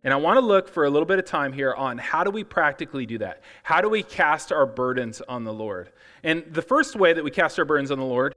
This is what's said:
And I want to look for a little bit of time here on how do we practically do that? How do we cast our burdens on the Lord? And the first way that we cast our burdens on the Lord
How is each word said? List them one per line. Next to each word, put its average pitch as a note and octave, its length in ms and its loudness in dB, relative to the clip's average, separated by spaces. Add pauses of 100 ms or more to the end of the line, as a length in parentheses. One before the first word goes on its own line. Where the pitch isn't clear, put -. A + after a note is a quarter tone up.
And C3+ 80 0
I C#3 60 4
want E3+ 200 4
to B3+ 80 4
look F#3+ 220 4
for D#3 180 0
a C#3+ 40 4
little D3+ 160 2
bit F#3+ 140 2
of F#3 60 -4
time C#3 280 -4
here C3+ 220 -2
on B2+ 240 -4
how - 240 -2
do G3+ 80 0
we G#3 120 -6
practically C#3+ 640 -2
do A2+ 140 -8
that? F#2 240 -8 (180)
How D#3+ 200 2
do G#3+ 80 2
we G#3+ 120 2
cast D#3 500 0
our D3+ 140 4
burdens B2+ 640 -4
on B2 140 -8
the A2 100 -8
Lord? G2+ 380 -8 (320)
And E3 260 -2
the D#3+ 140 -4
first D4 320 0
way F3+ 180 6
that E3 100 0
we D#3+ 60 -4
cast E3+ 300 0
our D#3 60 2
burdens C#3+ 260 -2
on C3+ 80 -2
the C3 60 -4
Lord C3 320 0